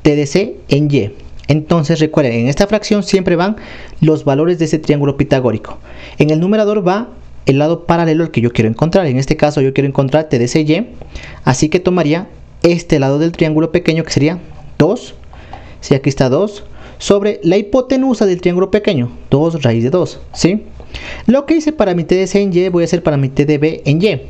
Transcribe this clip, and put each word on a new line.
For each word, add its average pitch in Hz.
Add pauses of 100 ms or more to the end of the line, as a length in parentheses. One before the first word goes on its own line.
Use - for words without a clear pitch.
T 147
D 147
C 196 (140)
en 147
Y. 110 (380)
Entonces 156
recuerden, 151
en 117
esta 170
fracción 208
siempre 185
van 196 (440)
los 156
valores 156
de 160
ese 156
triángulo 143
pitagórico. 127 (400)
En 147
el 156
numerador 208
va 208 (340)
el 135
lado 165
paralelo 165
al 160
que 123
yo 117
quiero -
encontrar. 165
En 127
este 139
caso 147
yo 135
quiero 143
encontrar 139
T 135
D 120
C 160
Y, 160 (580)
así 143
que 180
tomaría 180 (340)
este 170
lado 139
del 165
triángulo 160
pequeño, 165
que -
sería 156 (400)
dos, 190 (640)
si -
aquí 139
está 135
dos, 185 (360)
sobre 202
la 170
hipotenusa 254
del 180
triángulo 180
pequeño, 180 (180)
dos 156
raíz 117
de 123
dos, 175 (120)
¿sí? 196 (640)
Lo 277
que 320
hice 311
para 190
mi 170
T 180
D 190
C 202
en 190
Y, 180
voy 175
a -
hacer 170
para 151
mi 139
T 143
D 147
B 156
en 151
Y. 180